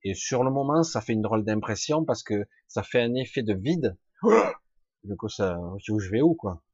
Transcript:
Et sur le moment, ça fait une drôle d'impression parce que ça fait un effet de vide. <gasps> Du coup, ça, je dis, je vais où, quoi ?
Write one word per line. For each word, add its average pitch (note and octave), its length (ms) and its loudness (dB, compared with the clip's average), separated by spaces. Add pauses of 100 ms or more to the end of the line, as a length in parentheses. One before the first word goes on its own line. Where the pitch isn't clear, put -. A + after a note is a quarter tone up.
Et G2 120 -2
sur B2 280 -2
le C3 80 2
moment, C#3 320 2
ça D#3+ 180 -2
fait A#2 120 -4
une A2 100 0
drôle G#2+ 220 0
d'impression A2 600 0
parce C3+ 180 -2
que G#2 240 -2 (200)
ça - 160 -4
fait - 180 0
un A#2+ 140 0
effet B2+ 280 -2
de G#2+ 120 2
vide. A#2 420 0 (260)
<gasps> - 840 2
Du G2 120 -6
coup, A2 120 -8
ça, F#2+ 280 -2 (220)
je G#2 140 -8
dis, G#2+ 80 0
je F#2 100 -6
vais A2+ 120 2
où, E3 120 6
quoi ? F#2 280 -6 (120)